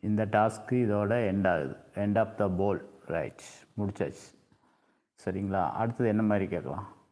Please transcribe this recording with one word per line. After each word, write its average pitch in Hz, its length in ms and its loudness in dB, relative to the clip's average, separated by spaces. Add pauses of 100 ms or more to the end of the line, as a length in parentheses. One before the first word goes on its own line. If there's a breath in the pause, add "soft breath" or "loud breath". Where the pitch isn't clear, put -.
இந்த 104 240 0
டாஸ்க்கு 110 520 2
இதோட 104 340 2 (140)
எண்ட் 95 220 2
ஆகுது. 76 280 0 (200)
End 101 220 0
of 110 200 2
the 104 160 2
bowl. 95 240 2 (280)
ரைட், 78 380 -6 (300)
முடிச்சாச்சு. 101 520 -6 (920 soft breath)
சரிங்களா? 95 520 -2
அடுத்தது 117 380 0
என்ன 107 120 2
மாதிரி 104 260 2
கேட்கலாம்? 85 400 -6 (240)